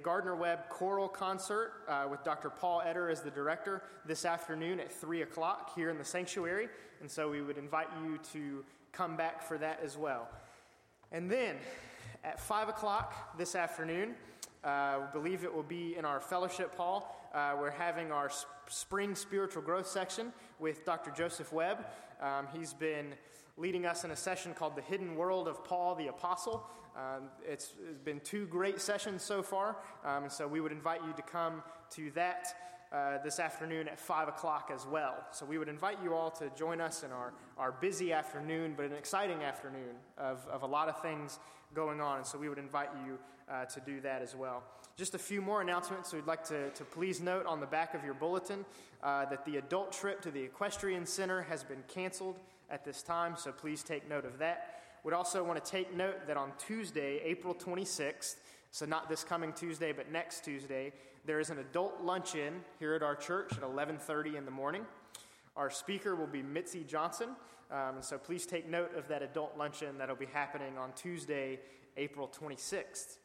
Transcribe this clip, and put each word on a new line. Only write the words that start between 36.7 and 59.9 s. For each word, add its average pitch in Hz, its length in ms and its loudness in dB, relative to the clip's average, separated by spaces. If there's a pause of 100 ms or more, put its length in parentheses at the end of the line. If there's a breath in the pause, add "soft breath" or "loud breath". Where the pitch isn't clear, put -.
us 160 220 0
in 135 80 -6
our, 123 220 -4 (240 loud breath)
our 131 140 4
busy 170 420 4
afternoon, 156 600 2
but 143 100 0
an 143 80 -2
exciting 170 500 2
afternoon 135 520 -4 (220)
of, 131 300 -2
of 139 160 -2
a 135 40 2
lot 147 220 4
of 151 120 0
things 151 360 -2 (380 loud breath)
going 151 260 2
on, 143 160 4
and 131 80 -2
so 147 120 -6
we 147 120 -2
would 143 80 -2
invite 143 320 0 (160)
you, 131 140 -4 (320 loud breath)
uh, 131 140 0
to 131 160 -6
do 139 200 -4
that 131 200 0
as 123 140 -6
well. 127 280 -4 (340 loud breath)
Just 190 160 -2
a 185 60 0
few 202 220 0
more 202 200 4
announcements 175 520 0
we'd 151 120 -2
like 160 200 2
to, 143 260 0
to 147 120 -8
please 165 380 0
note 180 240 2
on 160 140 2
the 139 80 -2
back 156 260 2
of 156 100 -2
your 139 120 -2
bulletin, 185 500 0 (380 loud breath)
uh, 139 220 4
that 139 200 -2
the 147 120 0
adult 175 340 2
trip 196 300 -2
to 170 100 -4
the 139 100 -2
Equestrian 185 640 0
Center 185 380 2
has 147 200 -2
been 135 240 -8
canceled 185 520 -2 (320 loud breath)
at - 120 -4
this - 200 -6
time, 170 340 2
so 143 140 -4
please 151 320 -2
take 147 260 -4
note 143 160 0
of 127 140 -6
that. 165 340 0 (300 loud breath)
We'd 156 100 2
also 180 280 4
want 170 220 2
to - 80 -6
take 185 240 0
note 185 320 2
that 147 80 2
on 139 220 0
Tuesday, 151 680 0
April 175 300 2
twenty-sixth, 180 880 -2 (300 loud breath)
so - 140 -4
not 156 220 0
this 156 160 0
coming 165 300 0
Tuesday, 156 400 -2